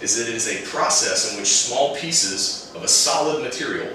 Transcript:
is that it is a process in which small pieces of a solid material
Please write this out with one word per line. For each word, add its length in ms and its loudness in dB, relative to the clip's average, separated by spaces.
is 160 0
that 120 -2
it 60 -4
is 140 -2
a 200 -4
process 640 0
in 80 -6
which 80 -2
small 480 2
pieces 800 -2
of 80 -10
a 40 -2
solid 540 4
material 540 -4